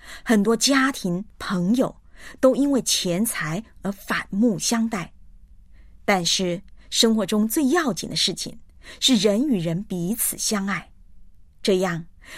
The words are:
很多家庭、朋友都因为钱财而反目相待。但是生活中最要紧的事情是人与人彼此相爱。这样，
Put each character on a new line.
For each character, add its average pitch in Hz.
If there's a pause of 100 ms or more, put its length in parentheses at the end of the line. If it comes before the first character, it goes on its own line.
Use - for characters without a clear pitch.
(240)
很 214
多 220
家 262
庭、 185 (140)
朋 185
友 240 (460)
都 262
因 285
为 262
钱 180
财 165 (200)
而 190
反 -
目 196
相 226
待。 185 (960)
但 190
是 175 (300)
生 226
活 214
中 214
最 269
要 302
紧 -
的 156
事 185
情 - (420)
是 262
人 208
与 240
人 170
彼 180
此 -
相 196
爱。 180 (720)
这 190
样， 170 (300)